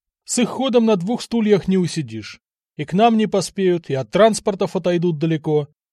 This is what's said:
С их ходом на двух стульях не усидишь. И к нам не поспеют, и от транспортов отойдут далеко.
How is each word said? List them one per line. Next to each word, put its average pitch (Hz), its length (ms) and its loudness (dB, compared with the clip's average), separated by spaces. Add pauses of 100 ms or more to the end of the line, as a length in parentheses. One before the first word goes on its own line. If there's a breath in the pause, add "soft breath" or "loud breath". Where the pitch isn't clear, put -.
(240)
С - 160 -2
их 240 100 2
ходом 240 360 2
на 220 100 4
двух 196 260 -4
стульях 214 460 0
не 190 100 2
усидишь. 120 640 -6 (380)
И 151 80 -8
к - 80 -6
нам 220 240 4
не 214 100 0
поспеют, 180 640 -2
и 135 60 -2
от 131 160 -6
транспортов 202 640 0
отойдут 175 420 0
далеко. 151 500 -2 (260)